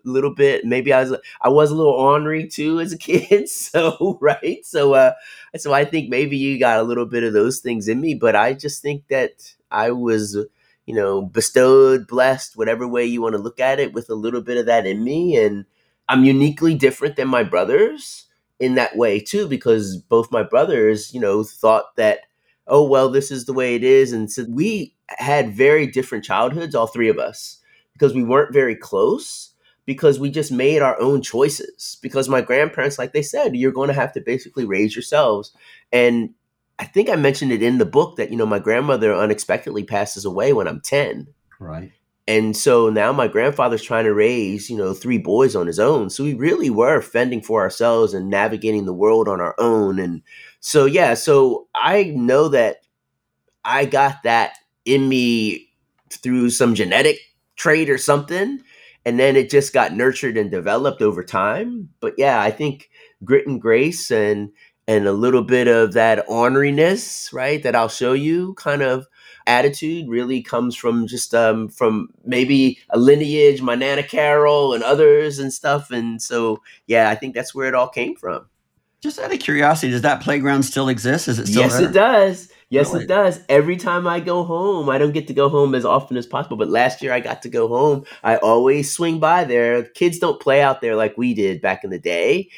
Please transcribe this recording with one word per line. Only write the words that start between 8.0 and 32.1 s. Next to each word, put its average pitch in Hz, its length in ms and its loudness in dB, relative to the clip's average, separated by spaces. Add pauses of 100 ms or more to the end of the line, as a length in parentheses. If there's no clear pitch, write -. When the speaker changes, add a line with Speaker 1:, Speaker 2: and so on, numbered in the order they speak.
Speaker 1:
but 110 220 2
I 117 180 2
just 143 300 -10
think 143 260 -8
that - 440 -4 (180)
I 113 200 -2
was, 110 440 -4 (520)
you 113 80 -10
know, 98 260 0
bestowed, 127 840 4
blessed, 127 500 -2
whatever 117 300 -2
way 120 180 -2
you 120 160 -4
wanna 110 160 -2
look 110 220 -10
at 135 200 0
it, 131 140 -4
with - 160 -8
a 113 60 -6
little 113 260 -6
bit 120 160 -6
of 117 100 -2
that 113 200 2
in 104 160 -4
me. 156 320 -2
And 104 300 0 (440)
I'm 131 140 4
uniquely 147 520 2
different 139 420 0
than 131 100 -2
my 123 160 2
brothers 127 800 0 (360)
in 127 160 0
that 120 220 0
way 107 220 2
too, 202 280 -4
because 110 500 0
both 113 340 0
my 117 100 0
brothers, 110 720 0
you 123 60 -10
know, 107 240 0
thought - 540 0
that, 107 240 2 (440)
"Oh, 147 220 4
well, 135 220 4
this 139 200 -2
is 131 160 -10
the 135 80 -8
way 127 220 -2
it 117 80 -2
is." 131 300 4
And 110 180 -4
so 120 180 -10
we 180 460 -4 (140)
had 131 440 -2
very 143 320 4
different 123 380 -6
childhoods, 131 500 -2
all 113 140 0
three 117 220 0
of 85 100 0
us, - 380 -12 (360)
because 131 220 2
we 127 80 0
weren't 135 300 2
very 127 220 2
close, - 800 -4 (320)
because 139 340 2
we 139 120 -4
just 151 200 -6
made 139 300 2
our 131 180 0
own 131 220 0
choices. - 800 -4
Because 131 280 -4